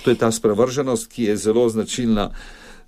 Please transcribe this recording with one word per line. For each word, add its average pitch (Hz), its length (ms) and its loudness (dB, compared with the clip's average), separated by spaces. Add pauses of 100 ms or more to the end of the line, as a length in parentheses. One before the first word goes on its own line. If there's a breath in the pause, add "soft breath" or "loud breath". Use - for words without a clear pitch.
To - 60 2
je 123 60 4
ta 117 160 2
sprevrženost, 120 760 0
ki - 160 -6
je 104 140 0
zelo 110 320 2
značilna 110 600 -2 (580 loud breath)